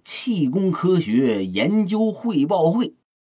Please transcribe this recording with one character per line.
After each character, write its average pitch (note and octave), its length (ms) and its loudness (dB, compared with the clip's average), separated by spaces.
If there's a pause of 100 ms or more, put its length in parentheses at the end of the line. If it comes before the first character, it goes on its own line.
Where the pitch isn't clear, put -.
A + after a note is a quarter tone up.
气 F3+ 440 -2
功 F#3 240 0
科 F3+ 260 2
学 A2+ 480 0
研 G3+ 400 0
究 G#3+ 240 0
汇 F3+ 340 -2
报 E3+ 280 2
会， A#3 240 -2 (320)